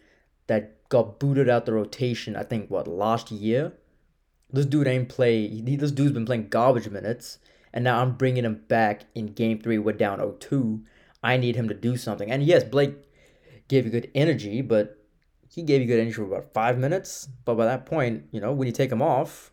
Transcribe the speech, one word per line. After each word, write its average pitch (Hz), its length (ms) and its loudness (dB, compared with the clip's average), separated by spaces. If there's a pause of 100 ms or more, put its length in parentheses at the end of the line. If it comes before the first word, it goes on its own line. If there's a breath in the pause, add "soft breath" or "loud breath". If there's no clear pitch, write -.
(480 soft breath)
that 107 400 -2
got 113 320 2
booted 139 280 2
out 120 160 4
the 113 80 -2
rotation, 110 640 -4
I 101 80 -6
think, 110 280 -6
what, 92 180 -4
last 104 420 -2
year? 113 440 -2 (800)
This 139 140 0
dude 139 220 2
ain't 127 200 0
play, 117 380 2
he, 113 300 -4
this 147 160 0
dude's 139 200 2
been 117 140 -2
playing 113 220 -2
garbage 117 400 2
minutes, 101 500 -8 (340 soft breath)
and 120 100 -4
now 123 180 2
I'm 127 160 0
bringing 127 280 0
him 110 240 -4
back 110 380 2 (100)
in 110 100 -6
game 110 340 -2
three, 113 180 0
we're 104 140 0
down 101 280 0
oh - 180 -4
two. 110 460 -2 (400 soft breath)
I 123 120 2
need 120 200 0
him 113 120 -2
to 104 60 -4
do 117 220 -2
something." 104 340 -6
And 139 120 0
yes, 131 200 6
Blake 139 320 0 (720 soft breath)
gave 131 180 4
you 110 60 -4
good 117 240 -4
energy, 127 460 0
but 110 400 0 (480)
he - 140 -12
gave 143 180 4
you 123 60 0
good 117 140 2
energy 113 140 0
for 107 100 -6
about 95 280 -6
five 120 260 2
minutes. 151 500 -4 (160)
But 117 100 0
by 113 100 2
that 131 220 -2
point, 127 460 -2
you 110 80 -8
know, 113 120 -2
when 135 140 -2
you 120 60 -2
take 131 180 0
him 120 120 0
off 151 500 -2